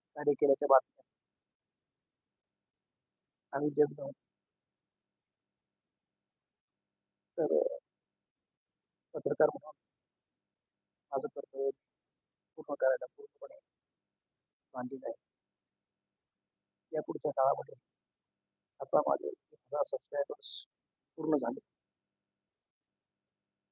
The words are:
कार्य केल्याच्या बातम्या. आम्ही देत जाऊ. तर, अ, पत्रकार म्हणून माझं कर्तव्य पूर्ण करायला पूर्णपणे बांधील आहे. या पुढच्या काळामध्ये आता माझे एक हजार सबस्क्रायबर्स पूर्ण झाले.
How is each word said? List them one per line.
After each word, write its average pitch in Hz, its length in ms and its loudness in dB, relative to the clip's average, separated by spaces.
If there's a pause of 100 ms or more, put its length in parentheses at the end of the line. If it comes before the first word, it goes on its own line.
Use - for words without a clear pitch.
(180)
कार्य 147 160 2
केल्याच्या 139 360 4
बातम्या. - 340 6 (2500)
आम्ही 147 160 0
देत 147 280 2
जाऊ. 139 140 -10 (3250)
तर, 160 160 0
अ, - 260 2 (1300)
पत्रकार 147 340 0
म्हणून - 240 -6 (1400)
माझं - 160 -4
कर्तव्य - 420 -6 (880)
पूर्ण 151 160 -10
करायला 131 320 2 (120)
पूर्णपणे - 420 -16 (1120)
बांधील 127 320 -8
आहे. 117 80 -6 (1800)
या 156 100 -2
पुढच्या 156 300 -4
काळामध्ये 135 440 2 (1040)
आता 139 180 0
माझे 139 300 2
एक - 80 -6 (160)
हजार 143 360 -4
सबस्क्रायबर्स - 800 -8 (520)
पूर्ण 156 200 0
झाले. 123 220 -4 (2000)